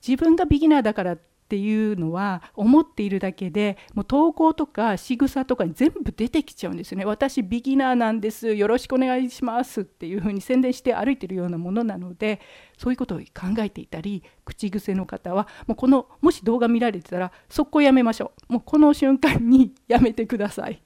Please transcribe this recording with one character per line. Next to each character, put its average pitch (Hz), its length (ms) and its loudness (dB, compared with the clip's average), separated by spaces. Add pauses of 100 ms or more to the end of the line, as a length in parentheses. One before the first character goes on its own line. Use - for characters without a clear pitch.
自 254 160 0
分 330 160 6
が 370 60 2
ビ 294 160 2
ギ 311 100 4
ナ 302 100 6
ー - 40 -2
だ 214 100 0
か 208 100 -4
ら 180 100 -4
っ 170 60 -10 (280)
て 214 80 -6
い 214 380 -2
う 202 40 -6
の 160 140 -4
は 185 320 -6 (120)
思 247 260 6
っ 311 40 0
て - 180 -8
い 202 60 -2
る 190 100 -2
だ 190 120 -4
け 185 180 -8
で、 202 280 -2 (160)
も 202 80 -4
う - 40 -6
投 302 280 2
稿 320 200 2
と 311 140 -4
か 208 300 -2
仕 247 200 -6
草 262 280 0
と 254 100 0
か 220 80 -2
に 165 100 -2
全 269 180 0
部 277 200 -6
出 220 160 -4
て 302 160 -2
き - 100 -14
ち - 140 -12
ゃ - 20 -6
う 165 40 -8
ん 170 40 -10
で 170 60 -12
す - 80 -14
よ 190 60 -8
ね。 196 100 -6
「私 269 340 -2
ビ 220 200 -4
ギ 269 160 0
ナ 262 160 2
ー - 20 2
な 233 160 0
ん 226 80 -4
で 214 100 -4
す、 220 240 -4
よ 208 140 0
ろ 226 100 2
し 247 80 -4
く 262 100 -4
お - 20 2
願 254 260 0
い 247 60 -4
し - 160 -8
ま 240 180 -2
す」 - 180 -8
っ - 40 -4
て - 200 -18
い 170 120 -10
う - 20 -4
ふ 165 60 -6
う 208 80 -2
に 196 80 -6
宣 254 180 0
伝 254 140 2
し - 80 -10
て 247 120 0
歩 214 180 -2
い 262 60 -2
て - 80 -12
る 185 100 -8
よ 180 100 -4
う 180 40 -4
な 175 80 -6
も 175 140 -8
の 226 140 -2
な 196 120 -6
の 180 180 -14
で、 214 260 -4 (360)
そ - 120 -6
う - 20 0
い 254 40 0
う - 20 -16
こ 254 80 -4
と 185 100 -8
を 147 40 -8
考 - 40 -16 (360)
え 214 100 -2
て - 100 -18
い - 80 -16
た 160 140 -12
り、 196 220 -8 (200)
口 - 260 -8
癖 196 240 -6
の 185 120 -4
方 - 300 -10
は、 208 120 -2 (180)
も 240 80 -4
う - 40 -6
こ 254 100 -2
の、 262 220 2 (100)
も 294 120 4
し - 120 -4
動 226 160 0
画 233 80 2
見 233 140 2
ら 233 100 0
れ 175 80 -6
て - 100 -20
た 180 80 -6
ら、 180 140 -4 (160)
速 - 240 -4
攻 302 100 2
や 277 120 6
め 262 100 6
ま 226 80 2
し - 100 -4
ょ - 120 -8 (160)
う。 233 40 -4
も 240 60 0
う - 60 -20
こ - 120 0
の 302 160 8
瞬 269 240 2
間 240 320 0
に 262 240 6 (140)
や 233 140 4
め 240 100 4
て 226 140 -4
く 233 120 -6
だ 302 120 -2
さ - 180 -10
い。 - 180 -14